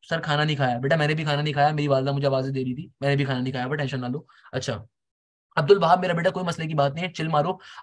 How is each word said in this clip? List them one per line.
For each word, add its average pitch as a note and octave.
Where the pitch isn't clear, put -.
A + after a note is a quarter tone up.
सर E3
खाना D3+
नहीं D3+
खाया। B2
बेटा C#3
मैंने D3+
भी D#3
खाना D3
नहीं D3+
खाया, D3
मेरी D3
वालदा C3+
मुझे C#3
आवाजें C3+
दे C3
रही B2+
थी, D#3+
मैंने C#3
भी C#3
खाना C3
नहीं B2+
खाया, B2
but D3
टेंशन C3
ना B2
लो। D3
अच्छा G#2+
अब्दुल E3
वहाब F3
मेरा F3+
बेटा E3+
कोई F#3
मसले E3
की D#3
बात C#3+
नहीं E3
है, F3+
चिल D#3+
मारो, D#3+